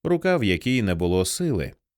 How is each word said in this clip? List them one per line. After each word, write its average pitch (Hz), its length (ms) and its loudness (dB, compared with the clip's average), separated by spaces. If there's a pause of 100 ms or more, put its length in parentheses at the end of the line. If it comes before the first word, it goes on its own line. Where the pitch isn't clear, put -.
Рука, 175 320 2
в 127 80 0
якій 110 380 0
не 90 120 0
було 90 300 2
сили. 123 480 -4 (260)